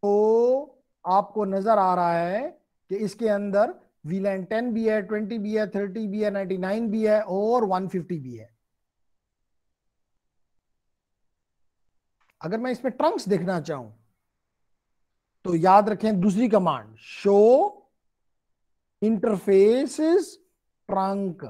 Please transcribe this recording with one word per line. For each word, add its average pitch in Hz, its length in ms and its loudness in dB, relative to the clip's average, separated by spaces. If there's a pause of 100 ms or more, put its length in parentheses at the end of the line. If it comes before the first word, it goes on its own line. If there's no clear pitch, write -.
तो 226 760 0 (240)
आपको 202 400 0
नजर 196 320 0
आ 185 180 2
रहा 170 220 0
है 196 320 -4 (420)
कि 185 40 -6
इसके 214 340 -4
अंदर 202 440 0 (320)
वीलैन 190 400 -4
टेन 233 280 -4
भी 220 160 0
है, 214 120 0
ट्वेंटी 214 380 -6
भी 214 180 -4
है, 214 120 0
थर्टी 202 380 -6
भी 208 160 -4
है, 208 80 0
नाइंटी 196 260 -6
नाइन 208 340 -4
भी 220 160 -2
है 214 140 4
और 214 440 0
वन 185 220 -2
फिफ्टी 175 320 -6
भी 123 160 -14
है। 110 140 -18 (4000)
अगर 180 160 -6
मैं 254 140 -4
इसमें 247 220 -6
ट्रंक्स 311 360 -2
देखना 180 320 0
चाहूं, 139 280 -10 (1600)
तो 180 100 -2
याद 190 340 6
रखें 214 320 -2
दूसरी 208 280 2
कमांड, 139 480 0
शो 226 840 4 (1200)
इंटरफेसेस 226 1400 2 (520)
ट्रंक। 196 600 -4